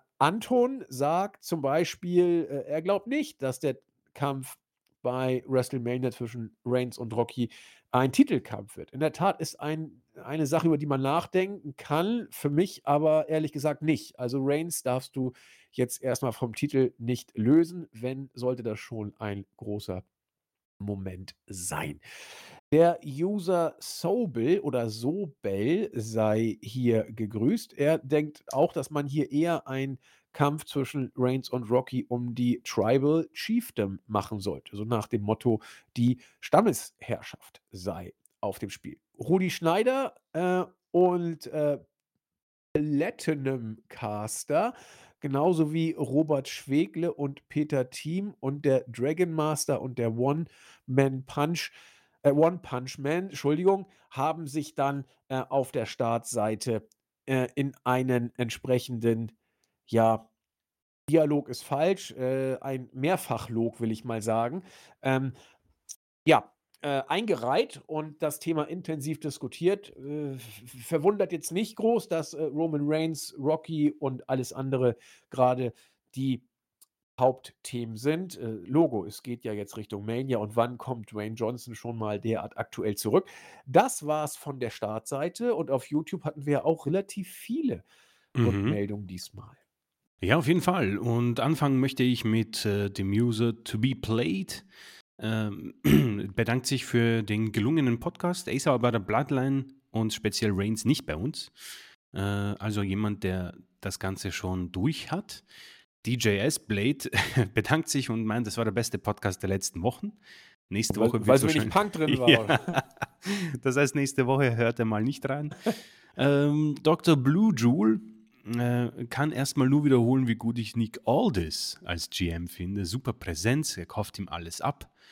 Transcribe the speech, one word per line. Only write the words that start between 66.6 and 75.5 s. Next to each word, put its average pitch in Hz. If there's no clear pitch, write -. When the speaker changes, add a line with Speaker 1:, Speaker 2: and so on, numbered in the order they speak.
Speaker 1:
äh, 143
eingereiht 175
und 156
das 151
Thema 160
intensiv 156
diskutiert. 165
Äh, 143
f-, 117
verwundert 185
jetzt 165
nicht 208
groß, 226
dass, 165
äh, 156
Roman 151
Reigns, 156
Rocky 151
und 131
alles 131
andere 131
gerade 127